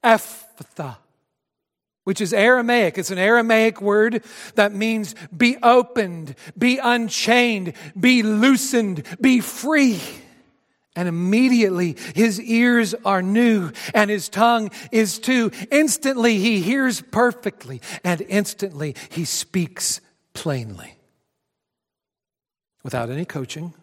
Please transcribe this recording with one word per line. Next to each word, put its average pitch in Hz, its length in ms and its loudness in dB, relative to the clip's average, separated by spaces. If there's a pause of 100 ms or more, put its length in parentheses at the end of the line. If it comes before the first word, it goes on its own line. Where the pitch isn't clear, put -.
"Ephphatha," - 960 -2 (1040)
which 190 180 -4
is 190 120 -2
Aramaic. 233 680 2
It's 180 140 -6
an 185 60 -6
Aramaic 220 640 2
word 208 440 0 (320)
that 208 160 2
means 214 420 -4 (200)
be 240 280 2
opened, 202 720 0 (240)
be 247 200 2
unchained, 233 960 0 (240)
be 240 260 4
loosened, 220 800 2 (160)
be 262 180 4
free. 254 600 0 (960)
And 180 120 -4
immediately 190 880 2 (180)
his 214 260 0
ears 233 540 2 (100)
are 196 160 2
new 202 520 2 (220)
and 208 160 4
his 208 180 -4
tongue 226 420 0 (220)
is 220 260 0
too. 247 320 0 (220)
Instantly 262 680 2
he 208 220 2
hears 247 400 -2
perfectly 208 800 -4 (240)
and 175 160 0
instantly 185 720 -6 (140)
he 170 160 -8
speaks - 760 -6 (340)
plainly. 117 600 -10 (1900)
Without 120 260 -6
any 147 140 -8
coaching 156 580 -12